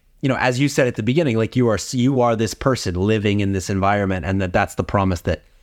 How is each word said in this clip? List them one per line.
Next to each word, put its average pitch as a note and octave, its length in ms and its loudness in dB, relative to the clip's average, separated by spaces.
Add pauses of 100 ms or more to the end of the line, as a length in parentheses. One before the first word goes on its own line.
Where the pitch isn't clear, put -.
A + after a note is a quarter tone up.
(200)
you C#3 80 -2
know, B2 100 0
as B2+ 220 0
you C#3+ 80 2
said C#3 180 2
at A#2+ 80 -2
the B2 80 -6
beginning, B2+ 360 0
like, A2+ 180 -2
you B2 120 4
are, G#2 100 2 (120)
you B2+ 300 2
are A#2 160 2
this G#2+ 180 -2
person A2+ 400 -2
living G#2 460 0
in G2 120 0
this F#2+ 160 -4
environment, G2 560 0
and G2 160 -2
that F#2 120 -4
that's G2+ 240 0
the F#2+ 80 0
promise F#2+ 380 0
that F2+ 200 -4 (200)